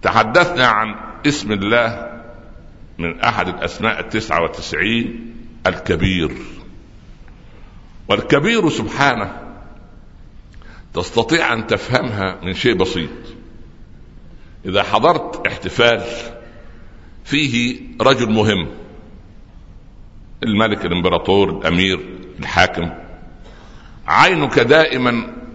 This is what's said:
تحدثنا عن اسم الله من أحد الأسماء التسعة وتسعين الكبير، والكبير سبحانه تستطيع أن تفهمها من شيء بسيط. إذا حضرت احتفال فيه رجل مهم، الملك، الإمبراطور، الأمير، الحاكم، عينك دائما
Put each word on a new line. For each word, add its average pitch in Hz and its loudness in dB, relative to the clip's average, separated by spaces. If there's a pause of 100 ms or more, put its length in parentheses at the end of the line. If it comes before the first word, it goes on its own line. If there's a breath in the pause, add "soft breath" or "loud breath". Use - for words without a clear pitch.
تحدثنا 127 4
عن 110 2 (320)
اسم 139 0
الله 113 0 (840)
من 82 -4
أحد 98 0
الأسماء 87 -4
التسعة 85 0
وتسعين - -4 (340)
الكبير، 90 0 (1800 soft breath)
والكبير 156 4
سبحانه 120 0 (1600 loud breath)
تستطيع 120 0
أن 113 -4
تفهمها 107 -2
من 90 -4
شيء 117 2
بسيط. 90 0 (1600 soft breath)
إذا 98 0
حضرت 131 0
احتفال 113 2 (1200 loud breath)
فيه 123 0 (220)
رجل 120 4
مهم، 107 2 (1800)
الملك، 107 2
الإمبراطور، 90 2
الأمير، 87 2 (400)
الحاكم، 85 0 (1160 loud breath)
عينك 143 4
دائما 127 4 (220)